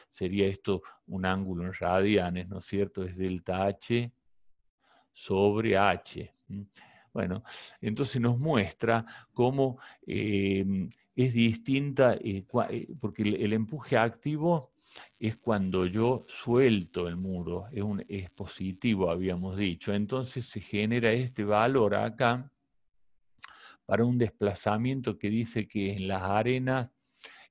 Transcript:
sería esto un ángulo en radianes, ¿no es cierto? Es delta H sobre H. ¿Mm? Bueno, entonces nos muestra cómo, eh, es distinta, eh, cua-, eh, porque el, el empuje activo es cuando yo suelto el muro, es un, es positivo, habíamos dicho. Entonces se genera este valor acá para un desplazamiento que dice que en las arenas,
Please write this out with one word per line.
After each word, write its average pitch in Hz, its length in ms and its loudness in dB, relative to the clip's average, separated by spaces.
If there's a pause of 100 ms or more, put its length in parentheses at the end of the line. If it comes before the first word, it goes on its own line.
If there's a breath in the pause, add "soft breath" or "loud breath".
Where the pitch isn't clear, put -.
(120 loud breath)
sería 98 340 0
esto 98 360 -2 (260 loud breath)
un 92 180 -4
ángulo 92 380 -2
en 92 100 -6
radianes, 90 720 2
¿no 95 120 -8
es - 60 -16
cierto? 98 360 -4
Es 90 140 -8
delta 92 500 -2
H 117 460 -2 (1000 soft breath)
sobre 104 640 2
H. 92 560 0 (140)
¿Mm? 98 160 -10 (500 soft breath)
Bueno, 95 300 -4 (380 loud breath)
entonces 120 420 -2
nos 120 160 2
muestra 113 640 0 (300 loud breath)
cómo, 131 460 2 (260 loud breath)
eh, 98 840 0 (280)
es 127 180 2
distinta, 131 800 4
eh, 98 320 -4
cua-, - 240 0
eh, 117 160 -6 (140)
porque 107 220 -4
el, 104 120 2
el 104 180 0
empuje 113 440 -2
activo 151 720 0 (480 loud breath)
es 110 180 -2
cuando 95 500 0
yo 113 400 0
suelto 113 800 2
el 85 100 -4
muro, 90 560 -6
es 101 100 -4
un, 101 260 -4
es 95 220 -8
positivo, 95 800 -2
habíamos 92 460 -2
dicho. 98 360 -2
Entonces 120 540 -4
se - 140 -10
genera 110 520 2
este 123 320 -2
valor 107 500 4
acá 117 560 0 (1400 loud breath)
para 101 180 4
un 123 140 2
desplazamiento 110 1000 -2
que 101 120 -4
dice 113 360 -2
que 101 260 -2
en 95 160 -4
las 95 140 -2
arenas, 123 680 0 (600 loud breath)